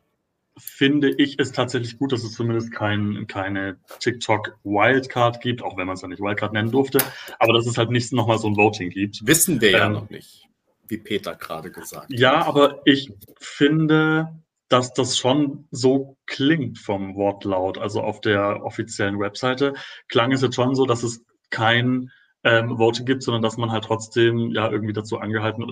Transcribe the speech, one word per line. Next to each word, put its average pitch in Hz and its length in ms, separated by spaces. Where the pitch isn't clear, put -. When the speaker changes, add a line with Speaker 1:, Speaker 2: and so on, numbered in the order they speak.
Speaker 1:
finde 139 540
ich 139 280
es 131 140
tatsächlich 120 440
gut, 135 140
dass 110 140
es 107 80
zumindest 117 400
kein, 104 540
keine 98 500
TikTok-Wildcard 120 1400
gibt, 120 220
auch 98 160
wenn 92 100
man's 92 140
ja 95 80
nicht 90 120
Wildcard 101 300
nennen 110 200
durfte, 135 260
aber 113 140
dass 117 140
es 117 100
halt 117 120
nicht 120 220
noch 117 160
mal 113 100
so 107 120
ein 104 80
Voting 104 320
gibt. 104 360
Speaker 2:
Wissen 147 360
wir 107 100
ja 104 140
Speaker 1:
Ähm, 101 80
Speaker 2:
noch 104 160
nicht, - 400
wie 110 80
Peter 90 380
gerade 80 360
gesagt - 380
Speaker 1:
Ja, 127 300
Speaker 2:
hat. 165 80
Speaker 1:
aber 143 360
ich 135 300
finde, 156 920
dass 123 260
das 120 220
schon 139 540
so 135 560
klingt 135 540
vom 98 360
Wortlaut. 98 640
Also 107 240
auf 107 180
der 104 440
offiziellen 107 560
Webseite 127 560
klang 120 240
es 131 100
jetzt 123 140
schon 127 180
so, 131 140
dass 120 160
es 113 200
kein, 123 580
ähm, 113 360
Voting 117 260
gibt, 131 160
sondern 117 220
dass 113 140
man 117 140
halt 110 120
trotzdem 117 680
ja 113 220
irgendwie 107 220
dazu 107 260
angehalten 110 520